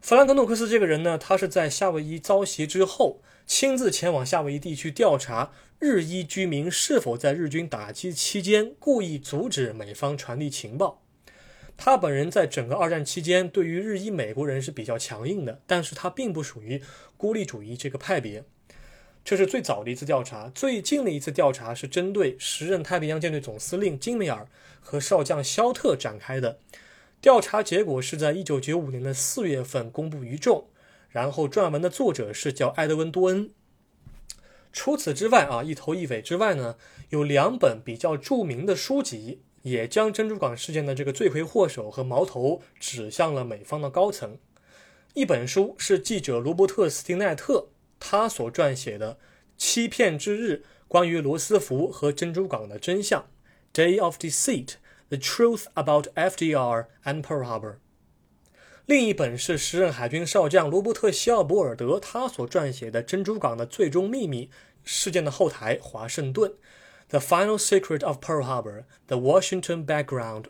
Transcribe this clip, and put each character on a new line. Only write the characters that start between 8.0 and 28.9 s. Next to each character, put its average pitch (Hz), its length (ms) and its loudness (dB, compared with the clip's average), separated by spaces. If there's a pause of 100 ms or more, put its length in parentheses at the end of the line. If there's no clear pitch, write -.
期 175 300 -2
间 214 380 2
故 254 240 2
意 160 160 -4
阻 151 320 -4
止 120 240 -2
美 104 180 -12
方 143 240 -4
传 127 240 -8
递 151 80 -4
情 120 300 -10
报。 185 240 0 (760)
他 262 220 4
本 175 120 2
人 143 200 0
在 175 160 4
整 127 200 -4
个 135 100 -2
二 170 120 2
战 160 160 0
期 - 160 -6
间 180 260 2
对 180 200 0
于 165 120 -4
日 208 200 -4
裔 202 100 -6
美 139 240 -4
国 139 160 -2
人 135 140 -2
是 135 80 -8
比 135 120 -10
较 113 160 -4
强 113 300 -8
硬 190 160 -4
的， 110 220 -8
但 175 180 0
是 - 100 -12
他 - 140 -6
并 226 240 -6
不 156 100 -4
属 120 200 -12
于 127 180 -6 (380)
孤 214 160 0
立 214 100 -2
主 113 180 -12
义 113 140 -12
这 135 140 -8
个 131 80 -10
派 185 200 0
别。 107 260 -8 (800)
这 202 120 0
是 185 100 6
最 233 140 -2
早 107 240 -4
的 120 60 -6
一 123 40 -4
次 135 120 -10
调 139 180 0
查。 113 300 -14
最 262 260 -2
近 285 240 0
的 202 60 2
一 147 100 -4
次 156 100 -6
调 143 220 4
查 120 220 -6
是 131 120 -10
针 180 280 -2
对 156 240 2
时 - 280 -6
任 180 160 0
太 180 160 -2
平 156 120 -2
洋 156 100 -2
舰 165 100 -2
队 151 80 -2
总 110 220 -10
司 - 160 -6
令 185 220 -2
金 240 180 -4
梅 196 120 -2
尔 110 200 -6 (320)
和 - 180 -6
少 160 240 4
将 147 220 0
肖 233 260 2
特 240 240 0
展 110 240 -8
开 131 220 -4
的。 117 200 -2 (600)
调 254 180 10
查 214 240 0
结 208 220 2
果 135 160 -2
是 131 160 -6
在 151 160 2
一 185 100 -2
九 147 160 0
九 147 200 -2
五 147 120 -4